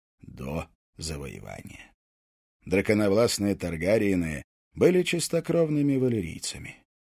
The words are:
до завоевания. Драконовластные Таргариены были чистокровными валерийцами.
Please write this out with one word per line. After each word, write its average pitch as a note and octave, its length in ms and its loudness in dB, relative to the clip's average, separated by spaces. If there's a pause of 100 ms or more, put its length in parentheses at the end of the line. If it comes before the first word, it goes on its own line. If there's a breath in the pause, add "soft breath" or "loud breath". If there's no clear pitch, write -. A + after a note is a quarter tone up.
(220)
до C#2 460 -8 (300)
завоевания. B1 960 -12 (720)
Драконовластные G2+ 880 2
Таргариены F2 880 0 (320)
были F3+ 260 4
чистокровными D#3+ 960 0
валерийцами. A#2 800 -2 (400)